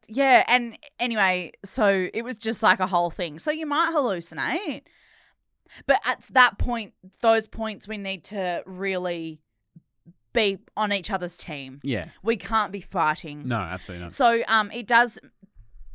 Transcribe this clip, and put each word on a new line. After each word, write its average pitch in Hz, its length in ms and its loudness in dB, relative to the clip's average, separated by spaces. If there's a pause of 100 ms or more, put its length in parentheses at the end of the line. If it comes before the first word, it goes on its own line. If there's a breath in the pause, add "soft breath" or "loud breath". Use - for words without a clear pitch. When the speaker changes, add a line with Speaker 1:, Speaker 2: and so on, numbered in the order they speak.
Speaker 1:
yeah. 254 400 6
And 240 300 0 (220)
anyway, 196 520 0 (140)
so 196 480 2
it 226 100 -2
was 240 140 -8
just, 220 240 -4
like, 202 180 6
a 185 60 0
whole 175 240 0
thing. 165 300 -8
So - 100 -6
you 311 160 -4
might 302 260 0
hallucinate. 214 920 -2 (1040 loud breath)
But 269 180 4
at - 280 -4
that 247 260 6
point, 233 340 -2 (280)
those 226 260 4
points 220 400 -8
we 214 100 -8
need 196 280 -8
to 185 420 -4
really 180 720 -4 (920)
be 208 260 2 (180)
on 208 160 0
each 196 160 -2
other's 180 280 -4
team. 139 460 -10
Speaker 2:
Yeah. 101 260 -2 (120 loud breath)
Speaker 1:
We 220 160 0
can't 214 340 -2
be 190 100 -8
fighting. 151 680 -2
Speaker 2:
No, 120 100 0
absolutely 87 460 -6
not. 87 100 -10
Speaker 1:
So, 233 340 4
um, 214 240 2
it 233 140 -10
does 240 320 4 (760)